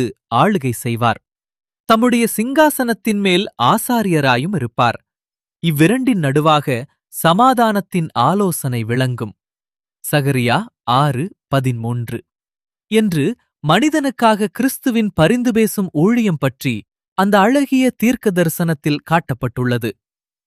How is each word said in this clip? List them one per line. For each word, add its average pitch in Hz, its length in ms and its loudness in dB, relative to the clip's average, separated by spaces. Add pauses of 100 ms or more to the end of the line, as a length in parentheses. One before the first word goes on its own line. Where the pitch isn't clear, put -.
(340)
ஆளுகை 143 360 2
செய்வார். 117 500 -2 (680)
தம்முடைய 233 380 2
சிங்காசனத்தின் 233 920 0
மேல் 190 260 0 (160)
ஆசாரியராயும் 165 920 0
இருப்பார். 123 440 -2 (640)
இவ்விரண்டின் 190 560 2
நடுவாக 151 480 2 (480)
சமாதானத்தின் 202 920 0 (100)
ஆலோசனை 147 680 0
விளங்கும். 120 500 -4 (680)
சகரியா 135 540 0 (340)
ஆறு 135 320 0 (220)
பதிமூன்று. 120 720 -4 (720)
என்று 190 360 2 (380)
மனிதனுக்காக 226 840 2
கிறிஸ்துவின் 233 640 -2
பரிந்து 233 380 2
பேசும் 208 400 0
ஊழியம் 202 460 2
பற்றி 131 360 -4 (440)
அந்த 196 220 2
அழகிய 262 500 2
தீர்க்க 226 400 -2
தரிசனத்தில் 165 760 -2
காட்டப்பட்டுள்ளது. 123 880 -2 (560)